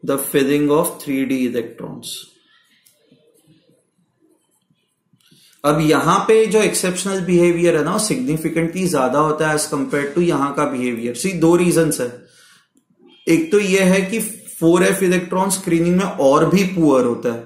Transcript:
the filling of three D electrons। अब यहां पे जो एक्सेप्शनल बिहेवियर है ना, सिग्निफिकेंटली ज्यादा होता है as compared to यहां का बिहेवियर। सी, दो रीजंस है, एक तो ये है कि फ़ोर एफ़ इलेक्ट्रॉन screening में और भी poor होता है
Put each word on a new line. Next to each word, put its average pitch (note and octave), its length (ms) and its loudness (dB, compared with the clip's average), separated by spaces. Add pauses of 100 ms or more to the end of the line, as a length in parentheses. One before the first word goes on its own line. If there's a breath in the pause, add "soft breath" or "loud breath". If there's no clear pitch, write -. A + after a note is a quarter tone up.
the C#3 140 -2
filling C#3+ 540 0
of E3 300 0
three C3+ 240 -4
D C3 220 -2
electrons। - 720 -10 (3500 soft breath)
अब D#3 180 2
यहां D#3 360 2 (100)
पे A3 260 6
जो G#3+ 80 4
एक्सेप्शनल F#3+ 640 -2
बिहेवियर E3+ 520 2
है D3 60 0
ना, F3+ 140 -2
सिग्निफिकेंटली E3 880 -2
ज्यादा C3+ 320 0
होता D#3 300 0
है D3+ 80 0
as D3+ 160 -4
compared C#3 420 -4
to F3 60 0
यहां C#3+ 320 0
का D3+ 180 -2
बिहेवियर। B2 440 -6
सी, F#3+ 160 -4 (120)
दो E3 120 6
रीजंस D#3+ 460 2
है, A#2+ 60 -4 (1200 soft breath)
एक E3 240 0
तो G#3 80 4
ये F#3+ 320 2
है F#3+ 180 2
कि A3+ 100 -4
फ़ोर - 640 0
एफ़ F#3+ 200 0
इलेक्ट्रॉन F#3 460 0
screening F3 480 0
में G3 80 0
और D3+ 440 2
भी F#3+ 140 2 (100)
poor C#3 320 2
होता A#2 280 -4
है A#2 120 -10